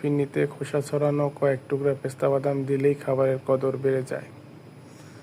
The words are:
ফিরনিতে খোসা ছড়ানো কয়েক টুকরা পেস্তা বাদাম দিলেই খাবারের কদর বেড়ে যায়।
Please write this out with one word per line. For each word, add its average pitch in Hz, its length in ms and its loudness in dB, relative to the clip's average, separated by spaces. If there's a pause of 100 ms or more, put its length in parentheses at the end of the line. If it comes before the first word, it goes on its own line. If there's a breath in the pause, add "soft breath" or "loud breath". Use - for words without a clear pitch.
ফিরনিতে 147 460 0
খোসা 147 340 -4
ছড়ানো 147 580 0
কয়েক 139 200 2 (100)
টুকরা 139 320 2
পেস্তা 139 280 -2
বাদাম 139 340 0
দিলেই 139 300 2
খাবারের 135 440 2 (100)
কদর 131 300 2
বেড়ে 131 320 0
যায়। 135 200 -8 (920 loud breath)